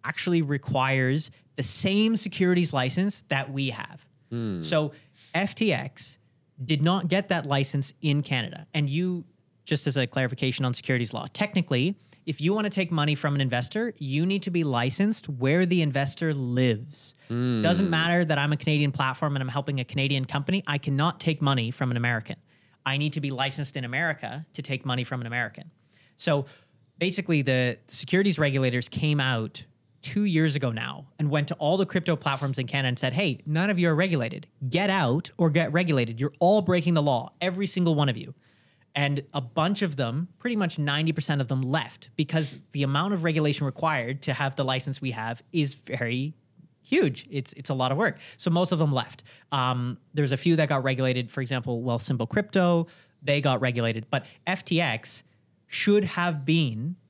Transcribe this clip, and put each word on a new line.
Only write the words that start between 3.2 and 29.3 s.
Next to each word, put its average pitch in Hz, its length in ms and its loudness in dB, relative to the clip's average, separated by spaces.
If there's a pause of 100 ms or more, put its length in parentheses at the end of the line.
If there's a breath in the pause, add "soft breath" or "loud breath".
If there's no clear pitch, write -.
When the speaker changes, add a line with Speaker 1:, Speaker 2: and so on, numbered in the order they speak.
Speaker 1:
that 135 240 -2
we 135 180 -2
have. - 360 -12 (240)
Speaker 2:
Hmm. 110 300 -4
Speaker 1:
So 151 320 0 (420 loud breath)
F 196 220 -2
T 214 160 2
X - 460 -8 (460)
did 147 180 2
not 175 260 2
get 196 200 0
that 156 180 0
license 139 540 0
in 147 220 2
Canada. 135 500 -4
And 151 160 0
you, 170 360 -2 (400)
just 151 240 0
as 135 80 -2
a 127 100 2
clarification 131 580 -2
on 123 80 0
securities 120 400 -2
law, 117 200 -4
technically, 185 640 0 (300 soft breath)
if 151 140 -6
you 170 140 2
wanna 214 160 0
take 185 220 -2
money 147 240 0
from 143 180 -2
an 139 60 0
investor, 135 580 -2
you 143 260 -2
need 190 200 0
to 190 80 -4
be 170 100 2
licensed 139 680 0
where 143 380 2
the 175 160 4
investor 139 500 0
lives. 127 840 0 (120)
Speaker 2:
Hmm. 120 340 0
Speaker 1:
Doesn't 180 300 2
matter 170 340 2
that 151 140 2
I'm 147 140 2
a 151 40 0
Canadian 147 360 2
platform 139 420 -2
and 135 80 -2
I'm 127 60 -4
helping 139 320 -4
a 120 40 -4
Canadian 135 420 -2
company. 180 400 -2
I 147 120 0
cannot 147 400 0
take 156 240 -2
money 123 300 2
from 127 180 -2
an 120 60 -2
American. 117 400 -2 (500 soft breath)
I 135 120 0
need 147 160 -2
to 156 60 -4
be 139 120 -4
licensed 135 440 -4
in 131 80 -4
America 139 680 -4
to 139 80 -10
take 131 240 -6
money 127 160 -2
from 123 180 -6
an 117 60 -8
American. 117 440 -6 (460 soft breath)
So 143 300 0 (520 loud breath)
basically, 175 440 0
the 127 340 2 (120)
securities 185 500 0
regulators 131 500 2
came 151 300 0
out 123 460 -2 (360)